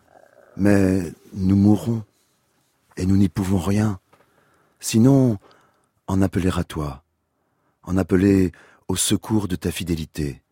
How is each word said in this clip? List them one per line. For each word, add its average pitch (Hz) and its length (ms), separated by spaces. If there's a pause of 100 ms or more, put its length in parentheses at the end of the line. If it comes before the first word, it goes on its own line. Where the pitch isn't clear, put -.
(540)
mais 95 580 (200)
nous 95 220
mourrons, 104 480 (920)
et 92 80
nous 98 120
n'y 98 120
pouvons 95 300
rien. 101 400 (840)
Sinon, 123 580 (680)
en 98 160
appeler 92 340
à 87 60
toi, 73 400 (800)
en 87 120
appeler 95 560 (360)
au 92 80
secours 104 520
de 90 80
ta 87 140
fidélité, 80 720 (100)